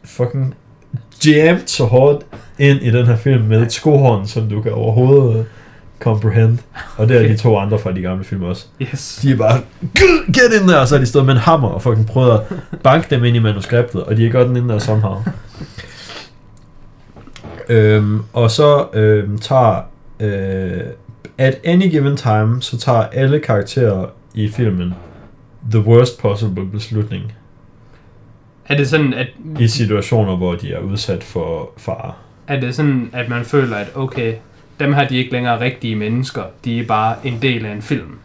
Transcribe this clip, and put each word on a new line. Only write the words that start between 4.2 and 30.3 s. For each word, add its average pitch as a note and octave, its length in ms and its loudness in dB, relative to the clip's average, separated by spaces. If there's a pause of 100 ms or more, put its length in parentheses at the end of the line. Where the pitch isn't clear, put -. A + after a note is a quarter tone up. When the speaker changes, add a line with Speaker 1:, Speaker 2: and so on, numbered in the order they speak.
Speaker 1:
som A2 220 -4
du G#2+ 140 -4
kan A2+ 100 -4
overhovedet, B2 680 4
øh, A2+ 40 -4 (560)
comprehend. A2+ 580 2 (380)
Og A2 120 2
det B2 80 4
er A#2 40 8
de G#2+ 60 4
Speaker 2:
Okay. A2 120 2
Speaker 1:
to A2 200 2
andre G2+ 200 -2
fra F#2+ 140 -6
de F#2 100 -6
gamle F#2 220 -6
film F#2+ 180 -8
også. F2+ 240 -8 (160)
Speaker 2:
Yes. - 400 -10
Speaker 1:
De C3+ 100 2
er A#2 40 2
bare, A2+ 240 2 (640)
"Get A#3+ 340 4
in F#3 80 4
there!" D#3+ 120 6
Og B2 80 2
så D3 60 2
er C#3 60 4
de B2+ 60 0
stået C3+ 200 2
med C3+ 80 4
en A#2 60 4
hammer D3 280 2
og G2 140 -6
fucking A2 240 2
prøvet B2+ 260 2
at A2 240 0 (260)
banke C#3+ 320 2
dem A#2+ 100 0
ind A#2+ 120 2
i - 20 2
manuskriptet, G#2+ 680 -2
og A2+ 120 -2
de A2+ 100 2
er A2+ 40 0
godt B2+ 260 2
ind A#2+ 120 -2
der G#2+ 100 -2
somehow. G#2+ 440 -2
Speaker 2:
<laughs> - 20 -8 (2500)
Speaker 1:
Øhm, G#2+ 520 4 (120)
og A#2 180 2
så, D3 420 4
øhm, G#2 460 2
tager, A2+ 420 2 (400)
øh, F#2+ 600 -4 (580)
at C3+ 260 0
any F3+ 260 2
given C#3+ 260 0
time, A2+ 460 0
så - 160 -8
tager A#2 240 0
alle C3+ 380 0
karakterer G2+ 680 -2 (280)
i G#2+ 140 -2
filmen F#2 460 -2 (760)
the A2 100 2
worst A#2 400 4
possible G2+ 520 -4
beslutning. G#2+ 600 -6 (1300)
Speaker 2:
Er C#3+ 100 -2
det C#3 120 -2
sådan, C#3+ 260 0
at B2+ 120 -6 (320)
Speaker 1:
I A2+ 100 4
situationer, G#2 680 -2